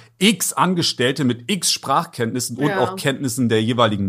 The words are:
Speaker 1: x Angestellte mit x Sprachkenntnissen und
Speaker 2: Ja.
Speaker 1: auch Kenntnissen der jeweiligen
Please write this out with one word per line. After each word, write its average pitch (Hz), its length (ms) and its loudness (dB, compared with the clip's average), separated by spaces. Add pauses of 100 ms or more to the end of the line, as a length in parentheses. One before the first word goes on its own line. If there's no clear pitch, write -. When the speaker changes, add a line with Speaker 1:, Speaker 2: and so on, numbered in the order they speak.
(180)
Speaker 1:
x 190 340 2
Angestellte 143 720 0
mit 120 260 -2
x 190 220 -2
Sprachkenntnissen 123 840 -4
und 143 120 0
Speaker 2:
Ja. 190 100 -2
Speaker 1:
auch 190 160 0
Kenntnissen 131 540 -2
der 110 120 4
jeweiligen 110 480 2